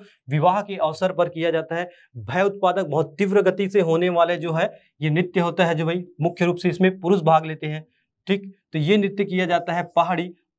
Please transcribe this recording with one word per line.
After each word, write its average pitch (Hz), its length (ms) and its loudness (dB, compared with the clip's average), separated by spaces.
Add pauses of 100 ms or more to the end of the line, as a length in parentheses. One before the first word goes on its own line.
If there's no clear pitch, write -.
(280)
विवाह 170 340 2
के 196 140 -10
अवसर 160 360 -2
पर 170 160 0
किया 165 220 -2
जाता 160 260 -4
है। 175 120 -6 (300)
भय 120 240 -2
उत्पादक, 196 440 0
बहुत 147 320 -2
तीव्र 196 240 2
गति 190 280 0
से 196 120 2
होने 165 280 2
वाले 170 280 2
जो 160 140 -4
है 170 180 0 (300)
ये 151 100 0
नृत्य 180 300 0
होता 170 240 0
है, 170 100 2
जो 160 120 -2
भाई 175 180 -4 (160)
मुख्य 170 240 0
रूप 175 120 0
से 180 120 -2
इसमें 185 320 2
पुरुष 180 220 2
भाग 160 240 4
लेते 156 200 -8
हैं। 156 180 -8 (420)
ठीक, 196 260 -2 (200)
तो 160 60 -2
ये 165 180 4
नृत्य 202 280 0
किया 180 220 -2
जाता 170 260 0
है 170 100 -2 (140)
पहाड़ी 170 300 0 (320)